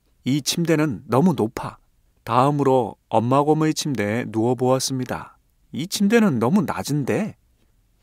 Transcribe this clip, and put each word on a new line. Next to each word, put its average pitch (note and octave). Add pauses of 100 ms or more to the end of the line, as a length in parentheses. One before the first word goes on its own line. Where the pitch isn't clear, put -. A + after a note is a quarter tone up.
(240)
이 C#3
침대는 D#3
너무 C#3+
높아. - (460)
다음으로 C3 (120)
엄마 B2
곰의 D#3
침대에 A2+
누워보았습니다. B2+ (340)
이 D#3
침대는 G3+
너무 D3
낮은데? C3+ (680)